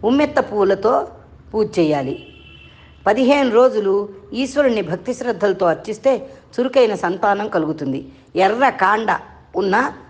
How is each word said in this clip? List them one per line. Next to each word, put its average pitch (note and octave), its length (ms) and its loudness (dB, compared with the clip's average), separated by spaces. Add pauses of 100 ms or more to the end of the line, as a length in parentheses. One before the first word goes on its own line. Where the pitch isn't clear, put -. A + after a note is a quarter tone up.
ఉమ్మెత్త C#4 360 2
పువ్వులతో G3+ 680 0 (460)
పూజ G#3 260 -2
చేయాలి. C#3+ 480 -2 (800)
పదిహేను C4 420 2
రోజులు G#3 600 2 (240)
ఈశ్వరుణ్ణి B3+ 480 0
భక్తి F3+ 320 -6
శ్రద్ధలతో G3+ 520 -2
అర్చిస్తే G#3+ 640 -2 (300)
చురుకైన B3 360 2
సంతానం G3 520 -2
కలుగుతుంది. D3+ 600 -4 (280)
ఎర్ర G#3+ 340 2
కాండ G3+ 500 0 (360)
ఉన్న F#3 380 0 (160)